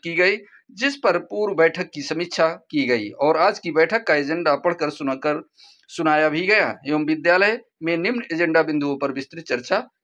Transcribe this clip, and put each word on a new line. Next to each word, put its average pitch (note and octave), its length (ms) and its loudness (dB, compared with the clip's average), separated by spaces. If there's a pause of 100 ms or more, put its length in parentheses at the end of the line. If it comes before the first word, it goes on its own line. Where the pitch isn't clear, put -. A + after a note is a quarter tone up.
की E3+ 120 -8
गई, F#3 220 2 (340)
जिस C4+ 240 -4
पर G3 220 2
पूर्व G3+ 380 -4
बैठक E3 380 2
की D3 80 -10
समीक्षा E3 460 -2
की D#3+ 400 -4
गई A2+ 220 0
और D#3 280 2
आज F#3 220 2
की E3+ 120 -8
बैठक E3 360 2
का D#3 80 4
एजेंडा D3+ 400 0
पढ़कर E3+ 340 -2
सुनाकर D3 600 -4 (380)
सुनाया D#3 420 2
भी E3 180 -4
गया F#3+ 400 2
एवं D3+ 180 0
विद्यालय F3 560 2 (220)
में E3 140 -2
निम्न A3+ 260 -2 (100)
एजेंडा D#3+ 300 2
बिंदुओं C#3+ 340 -2
पर C#3 140 -4
विस्तृत C3+ 320 -10
चर्चा B2+ 360 -4 (240)